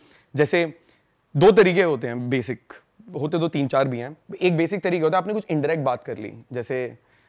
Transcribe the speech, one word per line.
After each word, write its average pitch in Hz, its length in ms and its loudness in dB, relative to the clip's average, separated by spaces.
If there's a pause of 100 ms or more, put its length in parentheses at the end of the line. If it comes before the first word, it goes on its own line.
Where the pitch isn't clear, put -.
(360)
जैसे 156 380 2 (640)
दो 170 140 8
तरीके 185 320 6
होते 139 240 0
हैं 123 240 -6
बेसिक, 127 420 -4 (480)
होते 151 180 -4
तो 165 100 0
तीन 143 200 -2
चार 135 200 0
भी 123 100 -6
हैं। 131 180 -12 (260)
एक 180 140 2
बेसिक 165 260 -2
तरीका 180 220 0
होता 165 140 2
है, 180 40 0
आपने 202 120 -6
कुछ 214 160 -4
इनडायरेक्ट 156 320 0
बात 127 220 -4
कर 113 140 -10
ली, 107 340 -14
जैसे 120 440 -6 (320)